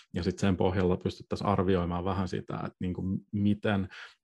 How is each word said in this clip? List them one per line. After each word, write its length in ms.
Ja 100
sit 160
sen 180
pohjalla 400
pystyttäisiin 500
arvioimaan 580
vähän 220
sitä, 280
että 240
niin 160
kuin 240
miten 560